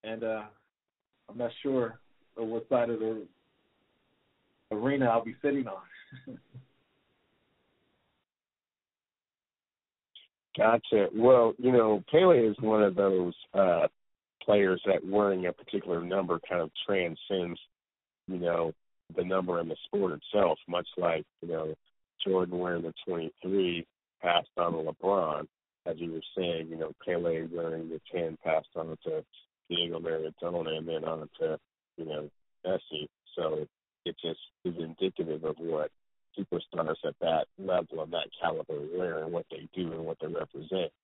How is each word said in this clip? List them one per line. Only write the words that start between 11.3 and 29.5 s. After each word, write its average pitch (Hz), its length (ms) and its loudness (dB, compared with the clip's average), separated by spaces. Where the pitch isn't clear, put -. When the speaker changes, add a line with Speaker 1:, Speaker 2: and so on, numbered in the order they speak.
Speaker 2:
you 123 120 4
know, 107 400 6
Pele 156 360 8
is 104 120 0
one 110 240 4
of 98 140 4
those, 92 380 2
uh, 90 320 6
players 98 440 4
that 95 180 2
wearing 98 420 2
a 87 60 0
particular 92 500 -4
number 87 380 0
kind 90 200 -2
of 80 120 -4
transcends, 90 760 -2
you 92 120 -6
know, 85 360 0
the 92 80 0
number 90 380 0
in 82 80 -4
the 80 160 -6
sport 98 280 0
itself, 82 540 2
much 87 300 -4
like, 85 280 0
you 85 60 -10
know, 80 280 -4
Jordan 90 400 0
wearing 87 240 -2
the 82 100 -6
twenty-three 87 840 -2
passed 85 360 2
on 87 160 2
to 82 60 -2
LeBron. 80 680 0
As 82 120 -4
you 85 140 -6
were 80 100 -8
saying, 85 320 -2
you 82 80 -10
know, 80 160 -6
Pele 85 440 -2
wearing 82 420 -6
the 80 120 -8
ten 82 320 -4
passed 78 320 0
on 80 180 -6
to 78 200 -4